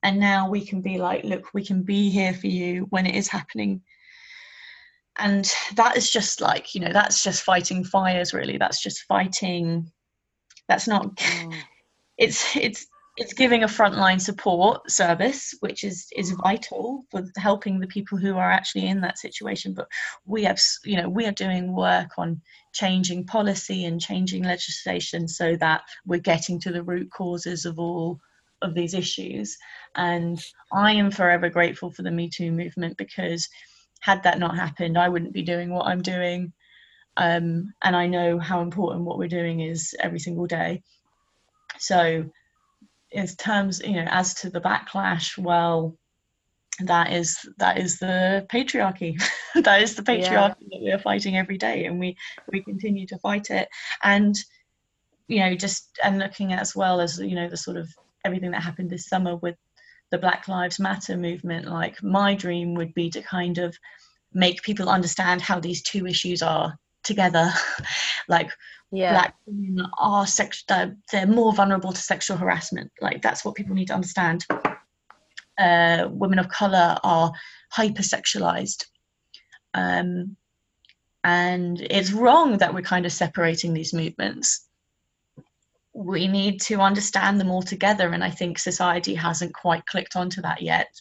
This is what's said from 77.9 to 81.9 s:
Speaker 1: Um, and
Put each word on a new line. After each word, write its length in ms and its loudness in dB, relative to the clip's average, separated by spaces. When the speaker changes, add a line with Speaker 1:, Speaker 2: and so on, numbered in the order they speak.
Speaker 1:
Um, 640 -2
and 560 2